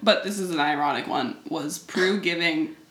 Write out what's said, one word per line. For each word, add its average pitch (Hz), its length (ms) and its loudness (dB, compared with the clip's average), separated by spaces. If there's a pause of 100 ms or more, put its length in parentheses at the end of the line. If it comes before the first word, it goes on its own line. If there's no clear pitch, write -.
but 208 200 4
this 202 160 -4
is 185 100 -2
an 165 100 0
ironic 147 480 0
one, - 300 -2 (120)
was 147 280 -4
Prue 190 420 2
giving 170 560 0 (160)